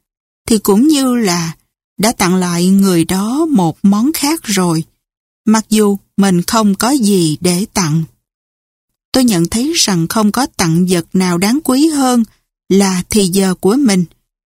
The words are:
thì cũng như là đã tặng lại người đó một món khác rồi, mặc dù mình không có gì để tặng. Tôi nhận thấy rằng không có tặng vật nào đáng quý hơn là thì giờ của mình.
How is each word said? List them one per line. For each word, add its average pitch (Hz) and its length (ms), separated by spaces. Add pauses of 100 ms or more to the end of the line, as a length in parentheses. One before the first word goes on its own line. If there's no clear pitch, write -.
(480)
thì 220 100
cũng 214 300
như 269 260
là 175 420 (420)
đã 214 140
tặng 185 220
lại 180 340
người 190 360
đó 214 420
một 185 360
món 214 300
khác 311 300
rồi, 175 420 (600)
mặc 214 240
dù 208 300 (180)
mình 190 260
không 208 320
có 220 160
gì 196 500
để 180 340
tặng. 165 300 (1080)
Tôi 254 120
nhận 175 240
thấy 254 280
rằng 175 320
không 214 240
có 254 140
tặng 175 400
vật 175 260
nào 180 260
đáng 214 260
quý 269 220
hơn 262 380 (440)
là 185 420
thì 202 160
giờ 190 280
của 190 220
mình. 202 280 (420)